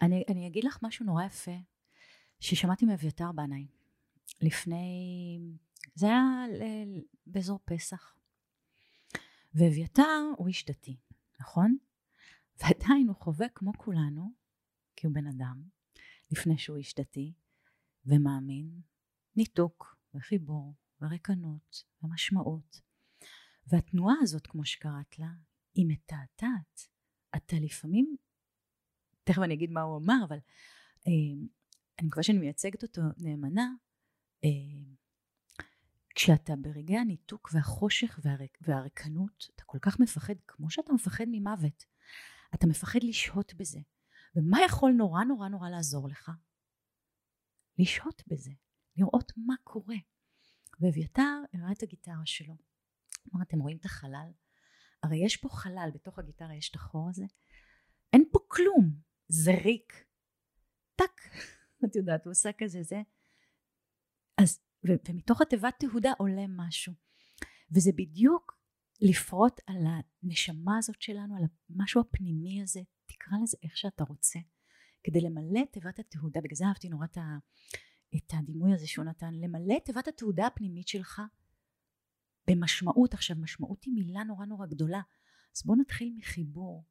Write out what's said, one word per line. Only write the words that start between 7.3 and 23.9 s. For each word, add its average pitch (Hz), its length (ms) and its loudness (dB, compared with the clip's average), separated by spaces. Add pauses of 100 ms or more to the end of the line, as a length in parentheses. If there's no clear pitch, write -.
פסח. - 500 -8 (1400)
ואביתר 170 680 6 (160)
הוא 175 100 -4
איש - 180 -4
דתי, 135 320 -10 (420)
נכון? 196 380 4 (800)
ועדיין 269 500 6
הוא 202 80 0
חווה 170 340 -2
כמו 196 280 -6
כולנו, 160 540 -2 (640)
כי - 120 -4
הוא 151 80 0
בן 147 120 -4
אדם, 131 360 -8 (680)
לפני 156 260 2
שהוא 151 200 -8
איש 143 180 -10
דתי 139 380 -6 (720)
ומאמין, 143 760 2 (540)
ניתוק - 640 -2 (160)
וחיבור 147 640 -6 (260)
וריקנות 160 800 -6 (200)
ומשמעות. 160 800 -4 (840)
והתנועה 180 540 4